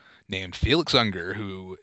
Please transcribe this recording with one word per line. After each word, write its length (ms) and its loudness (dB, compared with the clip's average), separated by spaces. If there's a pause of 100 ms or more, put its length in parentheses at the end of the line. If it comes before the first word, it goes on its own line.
(280)
named 280 -6
Felix 380 2
Unger, 400 2
who 480 -8